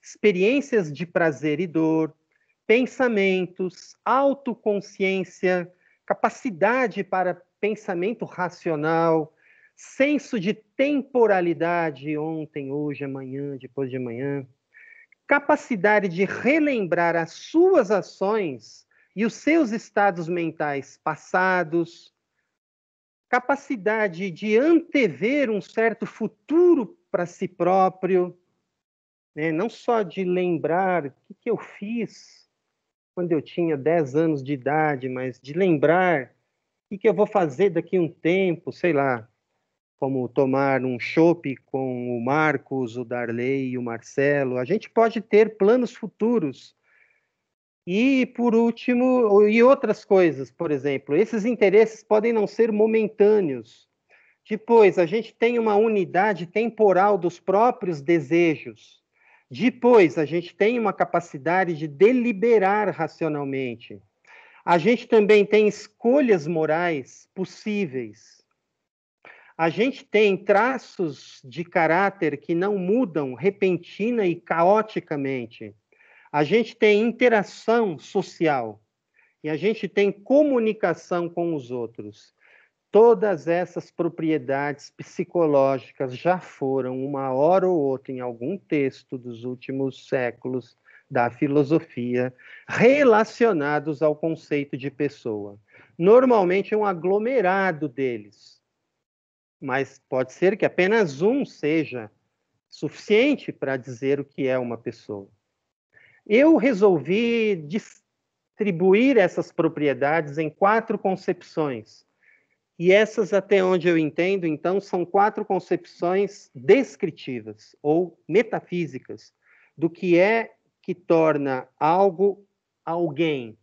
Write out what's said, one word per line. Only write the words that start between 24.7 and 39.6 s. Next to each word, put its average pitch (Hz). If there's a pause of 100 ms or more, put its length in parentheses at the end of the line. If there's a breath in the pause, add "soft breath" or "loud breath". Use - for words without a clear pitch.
um 208
certo 220
futuro 294 (120)
para 175
si 180
próprio, 185 (1000)
né? 160
Não 180
só 226
de 190
lembrar 180
o 135 (160)
que -
que -
eu 208
fiz - (640)
quando 175
eu 156
tinha 165
dez 143
anos 156
de 139
idade, 139
mas 127
de 135
lembrar 165
o -
que 196
que 226
eu 202
vou 196
fazer 180
daqui 170
a 185
um 165
tempo, 170
sei 175
lá, 135 (720)